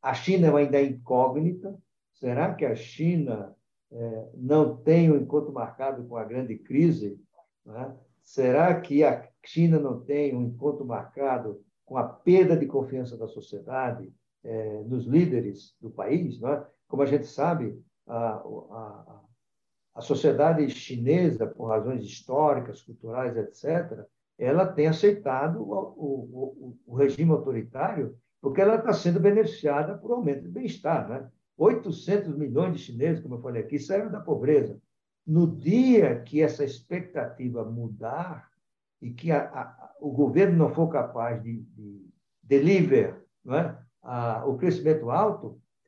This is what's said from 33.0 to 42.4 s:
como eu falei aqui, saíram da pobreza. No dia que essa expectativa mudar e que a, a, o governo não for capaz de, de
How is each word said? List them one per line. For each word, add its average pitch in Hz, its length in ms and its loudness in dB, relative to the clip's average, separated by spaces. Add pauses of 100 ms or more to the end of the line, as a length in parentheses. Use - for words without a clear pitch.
como 127 140 -10
eu 120 60 -10
falei 120 200 -6
aqui, 143 160 -6
saíram 202 320 -2
da 175 100 -8
pobreza. 139 600 0 (440)
No 160 300 4
dia 208 640 4
que 151 200 -2
essa 143 240 0
expectativa 127 1000 -8
mudar 117 840 -10 (500)
e 123 120 -12
que 165 200 -4
a, 143 120 2
a, - 480 -12 (100)
o 147 100 -6
governo 147 460 4
não 151 160 4
for 165 160 2
capaz 117 520 -4
de, 113 200 -10
de 101 440 -18 (360)